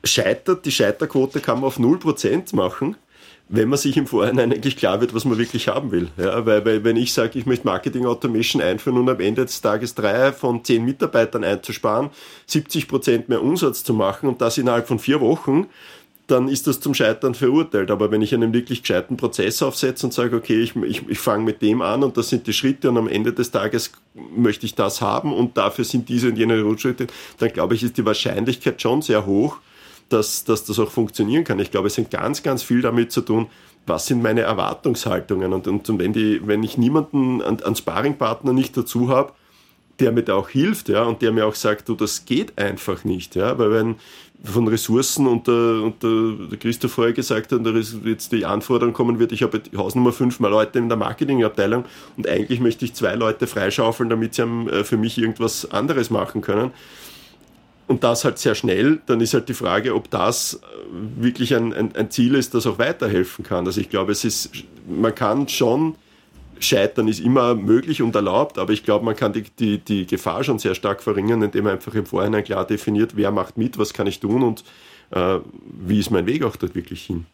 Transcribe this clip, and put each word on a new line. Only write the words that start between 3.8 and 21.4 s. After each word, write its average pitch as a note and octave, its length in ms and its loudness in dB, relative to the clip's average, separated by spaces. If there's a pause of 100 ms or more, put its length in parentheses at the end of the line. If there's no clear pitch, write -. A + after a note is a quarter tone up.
im C#3 100 2
Vorhinein A#2+ 460 2
eigentlich - 240 -2
klar G2+ 240 2
wird, A#2+ 140 0
was A2+ 100 -2
man A#2 140 2
wirklich A#2 300 -2
haben C3+ 220 -4
will. F2 260 0
Ja, F#2+ 300 0
weil, G#2+ 180 4
weil A2 200 2
wenn A2+ 120 4
ich B2 160 0
sage, A2+ 260 -2
ich A2+ 80 -4
möchte B2 200 0
Marketing B2 400 -2
Automation A#2 560 0
einführen F#2 360 0
und B2+ 100 4
am B2+ 120 0
Ende A2+ 240 0
des - 160 -8
Tages A2 340 -2
drei A#2+ 380 2
von A#2+ 320 -2
zehn A#2 200 2
Mitarbeitern A#2+ 600 0
einzusparen, A2 640 -2 (360)
siebzig D3+ 420 -2
Prozent A#2+ 400 0
mehr A#2 140 2
Umsatz D3+ 420 0
zu C3 80 -2
machen G#2 360 0
und B2 120 -2
das A#2 160 0
innerhalb A#2+ 300 2
von A2 140 -2
vier C#3+ 200 0
Wochen, C#3+ 460 2 (600)
dann B2+ 180 4
ist C3+ 220 -2
das C3+ 100 0
zum C#3 160 -2
Scheitern A#2 400 2
verurteilt. B2 560 2
Aber G#2 220 2
wenn G#2+ 100 2
ich G#2+ 120 0
einen A#2 180 2
wirklich A#2+ 300 -2
gescheiten F#2 340 -2
Prozess A2 460 -2
aufsetze C3 440 -2
und A#2+ 60 -2
sage, A#2+ 240 0
okay, A2+ 260 2
ich, A#2 140 -4
ich, - 320 -4
ich G2+ 100 -4
fange A2 240 0